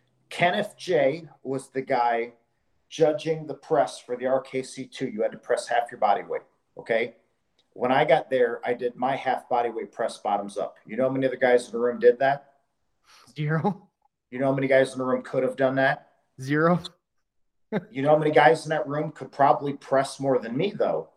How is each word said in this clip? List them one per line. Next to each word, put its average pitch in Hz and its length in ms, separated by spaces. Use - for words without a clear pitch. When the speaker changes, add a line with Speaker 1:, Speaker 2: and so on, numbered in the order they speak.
Speaker 1:
Kenneth 202 460
J 160 500
was 135 280
the 135 120
guy 120 520
judging 156 600
the 135 60
press 139 440
for 123 180
the 123 100
R 131 140
K 131 220
C 127 240
two. - 220
You 107 140
had 110 100
to 107 60
press - 280
half 120 240
your 120 80
body 104 240
weight, 82 200
okay? 117 380
When 123 180
I 143 140
got 156 260
there, 120 340
I 120 100
did 120 200
my 131 220
half 131 320
body 120 220
weight 110 200
press - 280
bottoms 101 380
up. - 200
You 110 100
know 131 120
how 135 40
many 135 140
other 123 80
guys 123 320
in - 60
the 117 80
room 120 180
did 120 220
that? 139 320
Speaker 2:
Zero. 156 540
Speaker 1:
You 123 80
know 135 80
how 135 80
many 135 140
guys 135 240
in 127 80
the 131 40
room 127 180
could 131 200
have 127 140
done 135 180
that? 135 380
Speaker 2:
Zero. 156 440
<laughs> - 40
Speaker 1:
You 135 120
know 147 80
how 156 80
many 151 120
guys 156 360
in 156 40
that 151 160
room 151 240
could - 220
probably 143 400
press 135 480
more 135 180
than 113 180
me, 196 200
though? 85 400